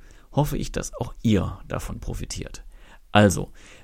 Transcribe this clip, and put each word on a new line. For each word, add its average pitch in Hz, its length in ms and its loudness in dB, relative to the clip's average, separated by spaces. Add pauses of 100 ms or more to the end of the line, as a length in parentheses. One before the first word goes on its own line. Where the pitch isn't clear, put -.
(320)
hoffe 147 260 0
ich, - 140 -6
dass - 220 -6
auch - 280 -8
ihr 104 460 2
davon - 320 -6
profitiert. - 640 -10 (480)
Also, 98 400 6 (320)